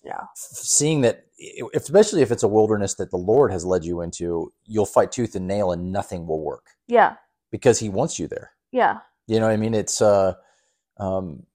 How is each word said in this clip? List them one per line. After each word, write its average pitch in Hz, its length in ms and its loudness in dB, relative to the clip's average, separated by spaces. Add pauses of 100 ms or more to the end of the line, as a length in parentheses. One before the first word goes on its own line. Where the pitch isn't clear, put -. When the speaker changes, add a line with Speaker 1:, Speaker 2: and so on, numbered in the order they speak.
Speaker 1:
Yeah. - 200 -12
Speaker 2:
F-, - 140 -16
seeing - 640 -2
that, 113 240 0 (140)
i-, - 220 -14 (100)
especially 175 480 4
if 117 120 2
it's 113 100 0
a 110 60 2
wilderness 107 480 2
that 92 160 -8
the 92 40 -4
Lord 107 360 4
has 87 120 -6
led 90 200 0
you 87 160 -6
into, 85 520 -6 (120)
you'll 107 200 -2
fight 98 280 0
tooth 110 240 -4
and 92 100 -4
nail 98 240 -2
and 87 220 -4
nothing 95 340 -8
will 78 160 -4
work. 71 280 -10 (180)
Speaker 1:
Yeah. 226 260 4 (380)
Speaker 2:
Because 113 260 4
he 110 100 -6
wants 110 300 -4
you 80 80 -6
there. - 240 -12 (220)
Speaker 1:
Yeah. 214 260 0 (300)
Speaker 2:
You 110 120 2
know 110 60 2
what 113 60 2
I 107 40 2
mean? 110 180 -2
It's, - 280 -2
uh, 98 320 4 (640)
um, 95 460 -6 (100)